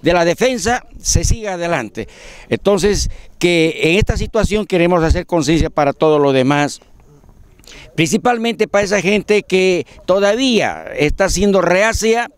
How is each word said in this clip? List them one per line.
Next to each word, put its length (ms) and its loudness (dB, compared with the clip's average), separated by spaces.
de 100 0
la 140 2
defensa 580 -2
se 240 -2
siga 300 -2
adelante. 540 -6
Entonces, 580 0
que 460 0
en 120 2
esta 220 0
situación 480 -2
queremos 360 2
hacer 220 0
conciencia 460 0
para 240 0
todo 240 2
lo 140 2
demás, 480 0
principalmente 720 0
para 160 0
esa 160 -2
gente 420 0
que 440 0
todavía 760 0
está 320 0
siendo 320 2
reacia 760 0